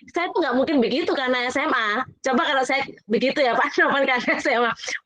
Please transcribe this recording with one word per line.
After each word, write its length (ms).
Saya 140
tuh 80
nggak 160
mungkin 240
begitu 320
karena 320
S 80
M 160
A. 320
Coba 240
kalau 240
saya 160
begitu 320
ya, 160
Pak 200
<laughs> 40
Novan, 240
karena 320
S 160
M 160
A. 40